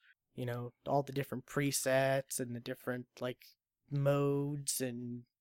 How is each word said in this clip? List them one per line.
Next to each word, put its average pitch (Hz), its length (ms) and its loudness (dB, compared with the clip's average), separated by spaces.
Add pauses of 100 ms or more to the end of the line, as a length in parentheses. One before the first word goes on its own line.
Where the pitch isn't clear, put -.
(340)
you 127 100 -6
know, 120 280 -6 (140)
all 139 160 2
the 139 100 -8
different 139 340 -4
presets 135 960 2
and 120 140 -4
the 117 60 -6
different, 123 460 -6 (140)
like, 123 220 -6 (480)
modes 143 880 2
and, 120 420 -4 (180)